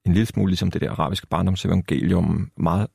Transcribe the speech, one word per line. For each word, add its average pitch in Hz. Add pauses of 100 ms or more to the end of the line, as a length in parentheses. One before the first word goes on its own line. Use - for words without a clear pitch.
en 90
lille 107
smule 98
ligesom 92
det -
der -
arabiske -
barndomsevangelium. 87
Meget 85